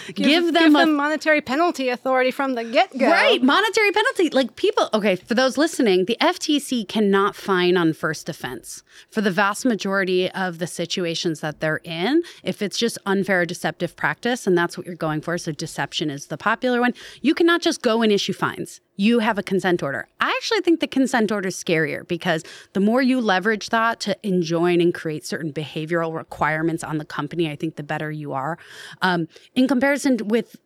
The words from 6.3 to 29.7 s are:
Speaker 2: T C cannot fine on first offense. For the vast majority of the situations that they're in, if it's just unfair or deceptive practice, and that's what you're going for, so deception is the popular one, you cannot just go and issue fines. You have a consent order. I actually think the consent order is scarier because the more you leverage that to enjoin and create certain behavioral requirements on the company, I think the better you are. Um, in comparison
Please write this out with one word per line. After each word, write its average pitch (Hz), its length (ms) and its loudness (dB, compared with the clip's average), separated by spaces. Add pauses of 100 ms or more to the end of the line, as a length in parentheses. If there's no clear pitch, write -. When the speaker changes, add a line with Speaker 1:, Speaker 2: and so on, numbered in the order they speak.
Speaker 2:
T 294 200 0
C 240 260 -4
cannot 196 500 2
fine 359 420 0
on 180 180 2
first - 340 -6
offense. - 540 -12 (280)
For - 100 -4
the 202 100 0
vast 202 340 0
majority 190 680 0
of 180 260 -6
the 170 80 -4
situations 165 720 -4
that 151 200 -6
they're 156 240 -2
in, 185 380 0 (200)
if - 180 -6
it's 202 180 -4
just 233 280 -2
unfair 190 340 2
or 175 60 0
deceptive 170 500 -6
practice, 165 500 -2
and 185 120 4
that's 175 180 -2
what 180 100 -10
you're 185 80 -12
going 151 260 -4
for, 170 180 -4
so 170 140 -6
deception 156 580 -6
is 143 160 -8
the 160 100 -10
popular 240 440 0
one, 240 140 2 (280)
you 285 120 2
cannot 339 280 2
just 330 200 -2
go 233 200 2
and 220 100 4
issue 202 200 0
fines. - 480 -6 (160)
You 226 220 4
have 220 200 0
a 202 40 -2
consent 180 400 0
order. 139 240 -6 (140)
I 254 80 0
actually 453 320 0
think 330 180 2
the 302 80 -2
consent 247 460 0
order 196 160 -4
is 180 80 -6
scarier 156 500 -2
because 165 380 -2 (300)
the 196 60 0
more 226 220 4
you 262 180 2
leverage 208 500 0
that 226 300 0
to 202 220 -4
enjoin 175 580 2
and 175 140 2
create 156 320 -8
certain 151 260 -8
behavioral 160 640 -4
requirements 160 720 -2
on 151 140 -6
the 151 60 -8
company, 156 460 -4
I 147 60 -8
think 160 180 -6
the - 80 -10
better 151 300 -6
you 147 200 -10
are. 139 240 -4 (460)
Um, 175 240 2 (300)
in 254 100 4
comparison 262 520 2 (100)